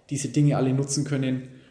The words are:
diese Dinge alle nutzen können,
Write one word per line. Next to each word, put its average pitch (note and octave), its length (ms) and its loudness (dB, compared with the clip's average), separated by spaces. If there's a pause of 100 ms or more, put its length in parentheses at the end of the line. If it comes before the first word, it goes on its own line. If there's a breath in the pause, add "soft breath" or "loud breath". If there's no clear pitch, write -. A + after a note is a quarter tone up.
(100)
diese C3+ 200 -4
Dinge D3 260 4
alle C3 160 2
nutzen C#3 320 -2
können, C3 440 -4 (220 loud breath)